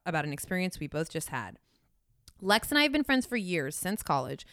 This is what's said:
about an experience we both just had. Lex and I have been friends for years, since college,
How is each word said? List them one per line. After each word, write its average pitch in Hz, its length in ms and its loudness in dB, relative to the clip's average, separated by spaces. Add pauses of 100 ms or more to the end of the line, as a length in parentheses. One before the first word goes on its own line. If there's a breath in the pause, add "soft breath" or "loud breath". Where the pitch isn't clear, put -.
about 160 200 0
an 147 80 -4
experience 180 480 -2
we 151 80 -6
both 156 220 -2
just - 180 -6
had. 113 300 -6 (840)
Lex 208 300 4
and 294 80 4
I 294 40 8
have 294 100 4
been 302 120 4
friends 262 200 4
for 247 120 -4
years, 170 400 -2
since 196 260 -4
college, 135 500 -2